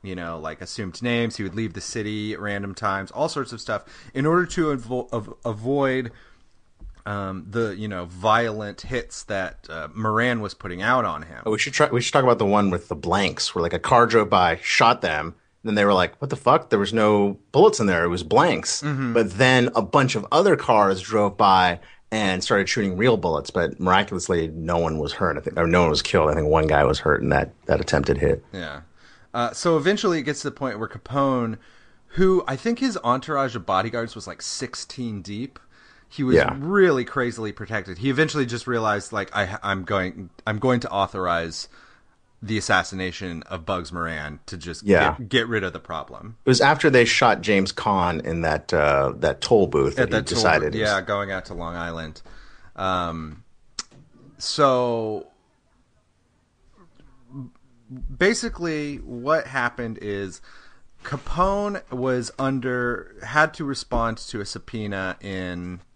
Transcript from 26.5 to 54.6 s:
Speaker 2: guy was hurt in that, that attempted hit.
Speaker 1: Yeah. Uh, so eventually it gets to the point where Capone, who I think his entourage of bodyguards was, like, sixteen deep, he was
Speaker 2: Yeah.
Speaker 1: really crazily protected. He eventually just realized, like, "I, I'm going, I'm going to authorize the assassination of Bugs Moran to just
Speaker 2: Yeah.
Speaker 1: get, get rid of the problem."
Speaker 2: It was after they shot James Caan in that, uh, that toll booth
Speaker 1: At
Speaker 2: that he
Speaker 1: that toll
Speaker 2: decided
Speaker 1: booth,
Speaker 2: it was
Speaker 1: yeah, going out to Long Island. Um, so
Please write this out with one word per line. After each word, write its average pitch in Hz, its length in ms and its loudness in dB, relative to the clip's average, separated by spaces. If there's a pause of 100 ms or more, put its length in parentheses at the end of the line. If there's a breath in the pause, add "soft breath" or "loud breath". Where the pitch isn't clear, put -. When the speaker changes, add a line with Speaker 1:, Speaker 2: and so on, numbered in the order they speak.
Speaker 2:
guy 73 200 4
was 71 140 2
hurt 76 220 2
in 69 60 -2
that, 69 240 2 (140)
that - 160 2
attempted 71 380 0
hit. 73 220 0 (120)
Speaker 1:
Yeah. 73 300 -10 (500 soft breath)
Uh, 120 180 -2
so 170 240 2
eventually 180 420 2
it 139 60 -2
gets 143 200 -4
to 147 40 -4
the 127 80 -6
point 120 240 -6
where 110 80 -6
Capone, 127 720 -2 (540 soft breath)
who 185 360 4
I 135 80 -4
think 233 240 -2
his 254 240 -2
entourage 131 540 0
of 87 80 -8
bodyguards 107 500 -2
was, - 120 -12
like, 87 140 -12
sixteen - 800 -10
deep, 104 380 -10 (480 soft breath)
he - 160 -4
was 127 140 6
Speaker 2:
Yeah. 78 200 4
Speaker 1:
really 165 460 4
crazily 113 480 -4
protected. 98 460 -8
He 123 120 0
eventually 147 360 2
just 120 200 -6
realized, 110 460 -2
like, 101 240 -4
"I, 101 260 -2
I'm 95 220 -2
going, 92 460 -4 (180)
I'm 107 120 -4
going 123 200 2
to - 100 -6
authorize 87 800 -2 (760 soft breath)
the 110 160 -4
assassination 92 880 -2
of 80 180 -10
Bugs 90 260 -4
Moran 78 540 -8
to 101 100 -12
just 82 280 -12
Speaker 2:
Yeah. 85 340 4
Speaker 1:
get, 120 100 -12
get 117 220 0
rid 110 160 -2
of 87 80 -6
the 82 60 -10
problem." 78 680 -12
Speaker 2:
It 135 40 2
was 123 120 6
after 147 280 4
they 127 140 8
shot 117 380 4
James 98 320 2
Caan 87 520 0
in 82 180 -2
that, 78 300 -2
uh, 71 440 2
that - 240 0
toll 101 260 4
booth 71 320 0
Speaker 1:
At 123 100 2
Speaker 2:
that - 60 -2
he 107 60 2
Speaker 1:
that - 60 -6
toll - 100 -4
Speaker 2:
decided 78 340 2
Speaker 1:
booth, 110 80 -4
Speaker 2:
it 107 40 0
was 107 60 2
Speaker 1:
yeah, 98 120 0
going 101 320 -4
out 92 140 -8
to 101 60 -12
Long 85 220 -8
Island. 82 460 -10 (560 soft breath)
Um, 85 640 -4 (960)
so 120 880 0 (3000)